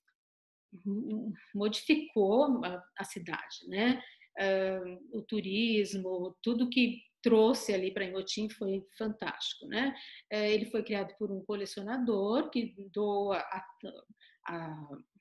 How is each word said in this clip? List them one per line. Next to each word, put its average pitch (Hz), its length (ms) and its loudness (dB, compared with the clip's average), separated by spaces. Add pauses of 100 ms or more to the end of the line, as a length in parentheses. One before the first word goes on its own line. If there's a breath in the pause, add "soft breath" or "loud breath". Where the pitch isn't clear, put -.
(1600 loud breath)
modificou 220 1080 4
a, 180 180 -6 (160)
a 196 40 -4
cidade, - 640 -10
né? 226 360 2 (340 loud breath)
Eh, 190 600 0 (160)
o 214 80 -6
turismo, 190 1200 0
tudo 247 260 2
que 240 320 2 (200)
trouxe 226 520 6
ali 190 200 0
pra 196 100 -2
Inhotim 190 460 -4
foi 196 360 -4 (120)
fantástico, - 680 -6
né? 262 280 0 (340 loud breath)
Eh, 214 240 2
ele 214 120 4
foi 214 180 -2
criado 202 340 -2
por 202 140 -4
um 190 140 -6
colecionador 208 1040 0
que 233 260 -2 (180)
doa 202 440 0
a, 190 280 -6 (840 soft breath)
a, 160 400 -8 (340)